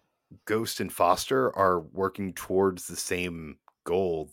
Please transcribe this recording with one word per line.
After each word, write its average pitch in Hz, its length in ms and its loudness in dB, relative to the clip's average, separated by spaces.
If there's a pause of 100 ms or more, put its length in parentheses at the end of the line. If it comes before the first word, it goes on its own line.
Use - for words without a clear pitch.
(460)
Ghost 110 360 -2
and 95 100 -6
Foster 101 640 2
are 90 240 4
working 95 540 -4
towards 95 540 0
the 85 100 -12
same 85 600 -6 (260)
goal 85 480 0